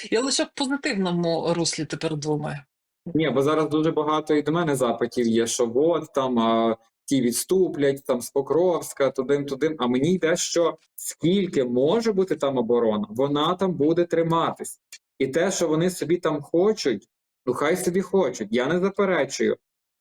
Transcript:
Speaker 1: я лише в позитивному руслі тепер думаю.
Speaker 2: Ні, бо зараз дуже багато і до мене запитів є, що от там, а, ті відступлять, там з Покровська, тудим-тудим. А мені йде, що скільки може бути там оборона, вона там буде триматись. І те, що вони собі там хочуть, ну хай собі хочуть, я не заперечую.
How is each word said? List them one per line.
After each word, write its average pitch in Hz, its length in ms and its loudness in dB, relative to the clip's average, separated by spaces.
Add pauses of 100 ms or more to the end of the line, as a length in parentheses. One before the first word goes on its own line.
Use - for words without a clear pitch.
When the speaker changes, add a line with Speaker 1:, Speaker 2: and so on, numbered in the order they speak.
(120)
Speaker 1:
я 220 100 2
лише 277 220 -2
в 302 120 -4
позитивному 185 960 -2
руслі 160 320 -2
тепер 156 300 -6
думаю. 147 420 -4 (480)
Speaker 2:
Ні, 156 240 0
бо 127 120 2
зараз 151 280 2
дуже 156 220 2
багато 151 440 0
і 147 60 2
до 147 100 -2
мене 156 240 0
запитів 120 520 -2
є, 113 200 2
що 117 280 -2
от 160 400 0
там, 131 240 0
а, 113 380 2 (280)
ті 135 160 0
відступлять, 139 840 0
там 123 160 -2
з - 80 -10
Покровська, 143 840 0
тудим-тудим. 143 680 -2
А 123 80 0
мені 135 260 2
йде, 175 220 2
що 165 420 0 (180)
скільки 170 680 0
може 156 480 2
бути 185 240 0
там 135 220 -2
оборона, 113 520 2
вона 143 460 0
там 185 180 0
буде 160 300 2
триматись. 165 760 -2 (400)
І 135 80 0
те, 170 240 0
що 175 160 0
вони 160 220 2
собі 170 280 0
там 151 240 -2
хочуть, 165 640 0 (380)
ну 160 80 0
хай 160 240 0
собі 180 240 0
хочуть, 135 500 0
я 123 160 0
не 175 120 0
заперечую. 170 800 0 (440)